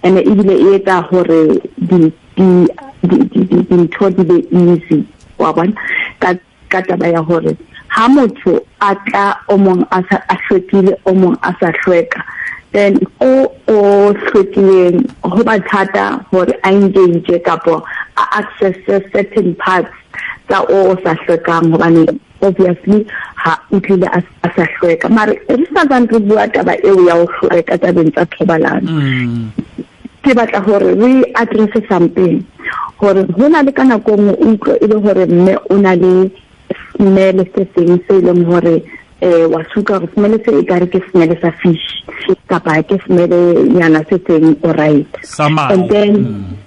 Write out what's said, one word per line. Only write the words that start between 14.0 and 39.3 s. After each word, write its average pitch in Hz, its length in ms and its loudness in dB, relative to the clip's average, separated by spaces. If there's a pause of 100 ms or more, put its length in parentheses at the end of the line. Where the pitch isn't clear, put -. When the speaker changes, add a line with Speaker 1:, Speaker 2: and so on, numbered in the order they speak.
Speaker 1:
hlwekileng, 190 920 2 (200)
ho 180 200 0
ba 220 160 0
thata 196 720 -4
hore 185 220 0 (100)
a 190 80 0
engage 180 720 2
kapo 165 400 -2 (320)
a - 80 -2 (160)
access 196 360 -4 (360)
certain 190 440 -2
parts - 360 -4 (560)
tsa 190 220 -2
o, 190 220 2
o 185 120 0
sa 160 120 -2
hlwekang, 165 580 0
hobane 165 460 2 (220)
obviously 190 640 0 (380)
ha, 165 140 -2 (140)
o 196 80 0
tlile 185 280 0
a, 175 140 -2 (220)
a 175 120 -2
sa 175 100 0
hlweka. 165 440 -2
Mare, 214 300 0 (100)
re 277 240 0
sa 339 160 2
zantse 240 240 2
re 226 60 2
bua 208 280 0
taba 175 280 -2 (100)
eo 185 220 4
ya 170 100 2
ho 170 80 4
hlweka - 520 -2
tabeng 170 360 0
tsa 175 120 0
thobalano. - 600 -4
Speaker 2:
Mm. 127 640 -4 (720)
Speaker 1:
Ke 269 160 2
batla 226 240 -2
hore 196 320 0
re 247 300 4 (100)
address 220 400 -2 (160)
something. 175 560 0 (560)
Hore 196 240 2
ho 202 240 0
na 320 120 2
le 277 100 2
ka 262 120 -2
nako 220 300 2
e 202 40 2
nngwe 202 200 2
o - 160 2
utlwe 202 280 -2
e 214 60 0
le 214 140 2
hore 190 240 2
mme 180 300 2 (140)
o 196 80 2
na 185 180 2
le 185 340 2 (680)
smell 190 500 2 (100)
se 196 180 -2
seng 175 240 2 (100)
se 202 100 2
e 185 40 4
leng 175 240 2
hore, 170 380 0 (380)
eh, 170 280 2